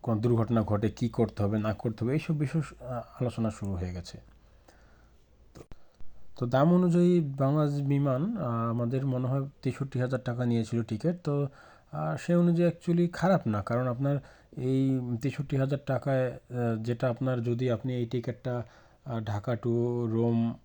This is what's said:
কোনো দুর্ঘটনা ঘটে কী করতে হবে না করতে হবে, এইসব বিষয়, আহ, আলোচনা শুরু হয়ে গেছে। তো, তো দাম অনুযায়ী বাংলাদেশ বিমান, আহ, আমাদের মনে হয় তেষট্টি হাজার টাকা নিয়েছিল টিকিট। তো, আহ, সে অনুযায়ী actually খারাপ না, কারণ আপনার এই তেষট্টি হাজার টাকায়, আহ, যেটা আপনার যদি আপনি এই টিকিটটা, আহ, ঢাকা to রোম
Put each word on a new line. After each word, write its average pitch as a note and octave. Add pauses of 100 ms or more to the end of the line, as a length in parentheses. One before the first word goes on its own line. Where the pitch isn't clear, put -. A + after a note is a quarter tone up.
কোনো A2+
দুর্ঘটনা A2+
ঘটে G#2
কী A#2
করতে A2
হবে G#2
না G#2+
করতে A2+
হবে, B2
এইসব D#3
বিষয়, D3+
আহ, B2 (300)
আলোচনা A2+
শুরু G2
হয়ে F2+
গেছে। F2+ (1400)
তো, A#2+ (720)
তো C3
দাম C3+
অনুযায়ী F3
বাংলাদেশ C#3+
বিমান, C#3+
আহ, A#2
আমাদের A#2+
মনে B2+
হয় C3+ (140)
তেষট্টি C3+
হাজার B2
টাকা B2
নিয়েছিল A#2
টিকিট। D#3
তো, C#3+ (440)
আহ, D#3
সে -
অনুযায়ী F3
actually E3+
খারাপ F3+
না, G#2+
কারণ B2
আপনার C#3 (400)
এই C3 (220)
তেষট্টি C#3
হাজার C#3
টাকায়, C3
আহ, A#2+
যেটা A#2+
আপনার B2
যদি A#2+
আপনি B2+
এই B2
টিকিটটা, A#2+ (420)
আহ, A#2+
ঢাকা G#2
to A#2 (380)
রোম A#2 (120)